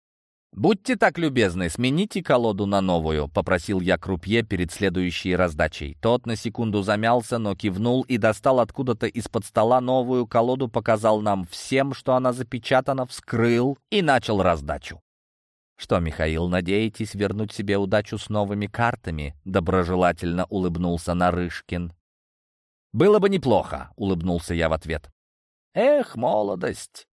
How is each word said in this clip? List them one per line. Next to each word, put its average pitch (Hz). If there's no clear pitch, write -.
"Будьте 196
так 185
любезны, 107
смените 143
колоду 110
на 101
новую", — 80
попросил 95
я 90
крупье 98
перед 90
следующей 90
раздачей. 80
Тот 120
на 113
секунду 104
замялся, 113
но 104
кивнул 113
и 123
достал 113
откуда-то 120
из-под 107
стола 120
новую 127
колоду, 127
показал 110
нам 98
всем, 135
что -
она 127
запечатана, 127
вскрыл 117
и 202
начал 117
раздачу. 76
"Что, -
Михаил, 80
надеетесь 98
вернуть 101
себе 101
удачу 104
с -
новыми 104
картами?" — 87
доброжелательно 90
улыбнулся 87
Нарышкин. 87
"Было 196
бы 196
неплохо", — 104
улыбнулся 90
я 82
в 78
ответ. 78
"Эх, 262
молодость! 107